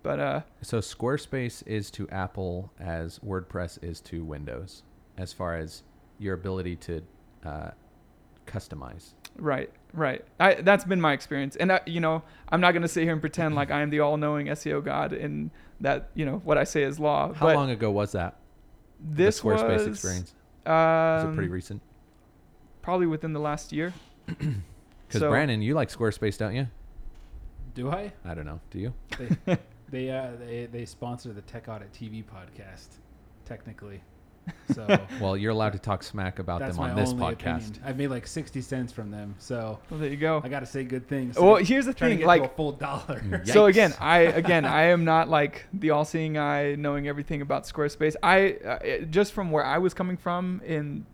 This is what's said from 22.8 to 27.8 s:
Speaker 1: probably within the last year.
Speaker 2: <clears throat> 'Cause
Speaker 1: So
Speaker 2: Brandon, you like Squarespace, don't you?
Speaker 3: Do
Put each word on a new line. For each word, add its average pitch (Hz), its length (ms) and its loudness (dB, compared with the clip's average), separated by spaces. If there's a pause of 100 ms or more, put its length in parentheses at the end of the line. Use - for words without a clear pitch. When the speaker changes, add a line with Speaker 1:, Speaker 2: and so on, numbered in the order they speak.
Speaker 1:
probably 180 260 2
within 160 260 -2
the 151 60 -4
last 147 340 -4
year. 165 200 -2 (180)
Speaker 2:
<clears throat> - 160 -20
'Cause - 960 -6
Speaker 1:
So 151 80 2
Speaker 2:
Brandon, 131 320 2
you 113 120 0
like 151 160 0
Squarespace, 110 480 -2
don't 107 180 -4
you? 131 120 -2 (1040)
Speaker 3:
Do 123 180 -6